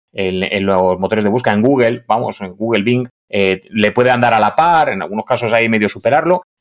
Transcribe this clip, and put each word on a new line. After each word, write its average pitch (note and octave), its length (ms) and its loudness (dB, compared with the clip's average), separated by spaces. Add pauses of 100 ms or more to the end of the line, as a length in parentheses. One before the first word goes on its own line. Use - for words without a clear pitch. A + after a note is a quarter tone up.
(120)
en, F#2 320 -4
en G2 220 -2
los F#2 340 0
motores G#2 240 -2
de G2+ 60 0
búsqueda, A2 240 0
en G#2 80 2
Google, B2 440 0
vamos, A2 340 -4
en F#2 140 -12
Google G#2+ 300 -2
Bing, B2 240 0 (260)
eh, F#2+ 260 0 (100)
le G#2 220 0
puede B2 180 2
andar A#2+ 240 2
a A2 60 2
la G#2 140 2
par, D#3+ 360 2
en G2 100 -6
algunos G2 240 -6
casos A#2 300 -2
hay A#2 140 2
medio G#2+ 200 2
superarlo, D#3 540 0 (180)